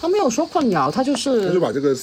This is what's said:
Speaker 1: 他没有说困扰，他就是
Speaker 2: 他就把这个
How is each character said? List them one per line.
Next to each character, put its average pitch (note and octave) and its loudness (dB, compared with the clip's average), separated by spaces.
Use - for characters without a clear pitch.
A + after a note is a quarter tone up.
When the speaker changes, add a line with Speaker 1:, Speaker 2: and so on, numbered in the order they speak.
Speaker 1:
他 E4 -2
没 G4 2
有 F#4 2
说 C#4+ 0
困 D#4+ 0
扰， D3+ 0
他 G#3+ -2
就 C4+ 0
是 A#3 0
Speaker 2:
他 F3+ 0
就 F#3 2
把 C3 0
这 B2+ -2
个 C#3 2